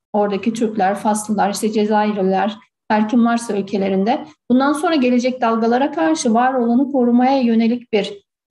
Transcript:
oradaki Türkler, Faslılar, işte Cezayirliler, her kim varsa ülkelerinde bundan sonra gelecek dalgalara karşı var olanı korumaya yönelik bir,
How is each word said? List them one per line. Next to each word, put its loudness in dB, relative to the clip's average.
oradaki -2
Türkler, -2
Faslılar, -2
işte -4
Cezayirliler, 0
her 0
kim 2
varsa -2
ülkelerinde -2
bundan 4
sonra 0
gelecek 0
dalgalara 0
karşı 0
var 2
olanı 0
korumaya 2
yönelik 0
bir, -4